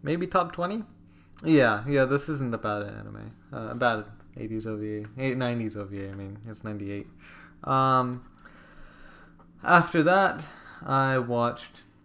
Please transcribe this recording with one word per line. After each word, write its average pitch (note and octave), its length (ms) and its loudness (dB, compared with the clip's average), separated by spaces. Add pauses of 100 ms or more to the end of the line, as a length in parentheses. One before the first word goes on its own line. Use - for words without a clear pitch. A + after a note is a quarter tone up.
maybe E3+ 240 -2
top F3+ 240 0
twenty? G3 320 -4 (580)
Yeah, B2 460 6
yeah, C#3 160 4
this C#3 240 0
isn't C3+ 260 -2
a A2 40 -4
bad G#2 260 -2
anime. G#2+ 480 -12 (220)
Uh, A2+ 160 -8
a - 60 -8
bad A#2 280 2 (320)
eighties A2 320 -6
O A2 80 -4
V G#2+ 220 -6
A. G#2+ 80 -8 (120)
Eight, C3 200 -2
nineties A#2+ 400 -2
O G#2 80 -6
V G2 180 -8
A, G2 60 -8
I G2 60 -10
mean. G2 240 -10 (100)
It's A2 160 -16
ninety-eight. G2+ 420 -8 (560)
Um, B2+ 640 2 (1400)
after E3+ 400 6
that, F3+ 420 4 (400)
I C3+ 340 2
watched A#2+ 640 -2 (220)